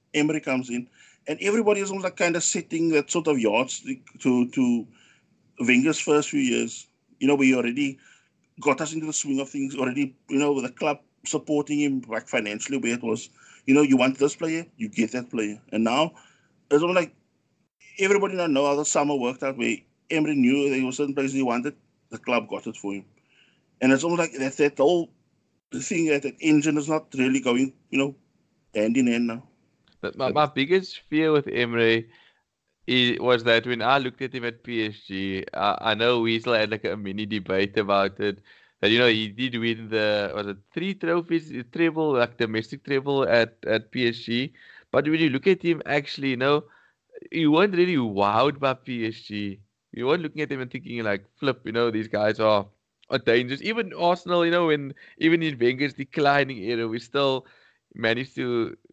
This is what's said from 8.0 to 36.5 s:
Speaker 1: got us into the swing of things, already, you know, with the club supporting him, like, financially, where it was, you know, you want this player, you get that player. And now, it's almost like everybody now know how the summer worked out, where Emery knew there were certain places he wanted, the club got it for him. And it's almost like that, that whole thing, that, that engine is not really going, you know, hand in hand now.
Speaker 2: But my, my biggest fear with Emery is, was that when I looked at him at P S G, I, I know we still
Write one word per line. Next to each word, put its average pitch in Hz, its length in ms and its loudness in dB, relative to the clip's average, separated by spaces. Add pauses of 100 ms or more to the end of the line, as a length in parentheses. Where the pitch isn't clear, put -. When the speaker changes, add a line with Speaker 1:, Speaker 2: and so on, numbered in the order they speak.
Speaker 1:
got 143 200 2
us 156 120 -6
into 156 140 -6
the 151 60 -4
swing 139 280 -2
of 135 80 -6
things, 139 280 -6
already, 135 380 -2 (140)
you 139 100 0
know, 147 140 2
with 131 120 -2
the 123 60 -8
club 143 300 -4 (260)
supporting 147 540 -2
him, 139 280 -2
like, 113 200 -8
financially, 113 500 -4
where 98 160 -2
it 120 80 -6
was, - 280 -6 (360)
you 135 80 4
know, 147 80 8
you 135 140 6
want 131 220 2
this 143 160 2
player, 165 320 -4 (100)
you 113 120 -8
get 110 240 -2
that 123 180 -8
player. 107 300 -4 (120)
And 113 120 0
now, 147 300 0 (560)
it's 147 120 6
almost 180 140 0
like 175 180 0 (840)
everybody 196 360 2
now 175 120 -2
know 143 200 2
how 143 80 2
the 147 100 -2
summer 143 300 0
worked 127 280 -4
out, 135 160 -6
where 117 180 -2 (340)
Emery 156 240 0
knew 139 360 4
there 131 140 0
were 127 80 -4
certain 139 220 -4
places 135 200 -2
he 135 80 0
wanted, 123 320 -2 (360)
the 107 80 -14
club 117 300 -2
got - 180 -10
it 110 100 -8
for 101 180 -8
him. 95 100 -12 (760)
And 131 120 4
it's 135 100 4
almost 170 180 0
like 165 180 -2
that, 135 180 -4
that 147 220 2
whole 165 320 2 (640)
thing, 165 320 -2
that, 143 160 0
that 131 180 -6
engine 151 380 4
is 143 100 -4
not 156 260 -4
really 131 260 2
going, 131 340 0 (160)
you 135 80 -2
know, 139 160 -2 (600)
hand 113 220 0
in 127 100 4
hand 120 200 2
now. 117 200 -8 (540)
Speaker 2:
But - 160 -8
my, 131 140 -2
my 151 160 2
biggest 160 540 2 (100)
fear 156 220 2
with 143 160 2
Emery 117 600 2 (800)
is, 123 320 2
was 120 260 2
that 113 220 4
when 120 160 -2
I 131 160 2
looked 127 240 -6
at 131 120 -8
him 120 100 -8
at 117 180 -8
P 113 240 -4
S 104 80 -8 (120)
G, 95 460 -6
I, 101 280 0
I 110 140 0
know 120 260 2
we 113 180 0
still 120 160 -2